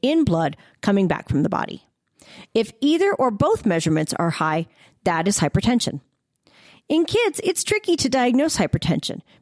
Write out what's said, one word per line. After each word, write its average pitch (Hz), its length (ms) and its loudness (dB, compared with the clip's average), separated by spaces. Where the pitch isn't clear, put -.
in 311 200 2
blood 165 320 0
coming 196 260 4
back - 200 -4
from 139 140 0
the 165 80 0
body. - 360 -6
If 226 180 0
either 339 340 2
or 247 160 0
both 302 340 0
measurements 160 480 0
are 170 160 -2
high, 156 380 -2
that 170 220 0
is 202 120 0
hypertension. 196 600 0
In 320 180 2
kids, 415 380 0
it's - 200 -2
tricky 415 340 -2
to 269 120 -2
diagnose 262 480 2
hypertension - 640 -2